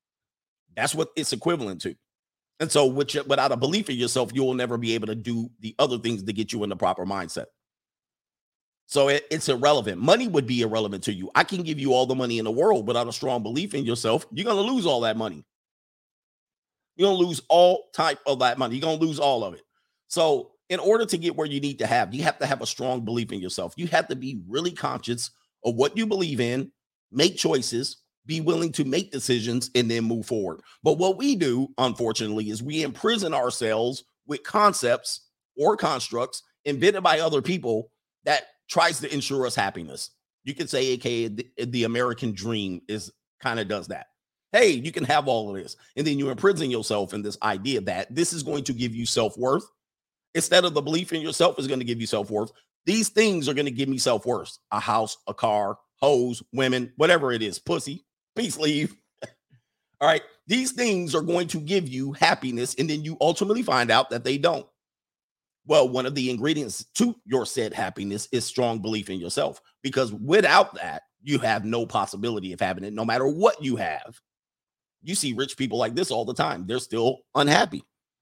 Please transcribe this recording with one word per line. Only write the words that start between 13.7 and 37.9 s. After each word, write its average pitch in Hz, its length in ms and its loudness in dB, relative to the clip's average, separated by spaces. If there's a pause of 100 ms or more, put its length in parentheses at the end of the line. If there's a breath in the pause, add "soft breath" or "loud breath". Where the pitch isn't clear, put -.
in 139 100 -2
yourself. 117 480 0
You're 156 120 -6
gonna 214 160 2
lose 226 260 0
all 131 160 2
that 110 140 0
money. 95 280 -6 (1500)
You're 190 120 4
gonna 190 100 4
lose 170 300 2
all 180 440 6
type 160 340 0
of 139 140 0
that 127 180 4
money. 123 180 -2
You're 139 60 -4
gonna 160 220 0
lose 156 140 -2
all 135 240 2
of 90 120 -6
it. - 80 -20 (460)
So 151 440 2 (160)
in 180 120 -2
order 220 260 4
to 185 120 0
get 165 180 -2
where 156 100 -2
you 143 140 -4
need 139 200 -4
to 110 60 -2
have, 110 280 0
you 147 80 -6
have 160 160 -2
to 143 80 -2
have 131 160 -4
a 113 40 -6
strong 127 380 -4
belief 117 280 -4
in 101 80 -8
yourself. 90 360 -8
You 170 120 -6
have 160 200 2
to 131 80 -6
be 127 320 -10
really 165 240 -2
conscious 127 580 -6 (340)
of 117 100 2
what 139 220 2
you 226 100 0
believe 180 340 -2
in, 123 300 -2 (400)
make 156 260 2
choices, 135 640 -2 (280)
be 160 140 -4
willing 165 320 0
to 147 140 -2
make 156 260 -2
decisions, 120 640 -2
and 120 160 2
then 117 140 0
move 113 200 -2
forward. 95 380 -4 (200 soft breath)
But 156 140 4
what 190 220 2
we 277 180 2
do, 135 400 0
unfortunately, 110 720 0
is 107 140 -6
we 151 200 -4
imprison 170 520 -2
ourselves 123 680 -2 (220)
with 147 160 -6
concepts - 880 2 (300)
or 196 180 4
constructs 131 640 -4 (220)
invented 175 380 2
by 160 180 4
other 156 220 0
people 117 480 -2 (340)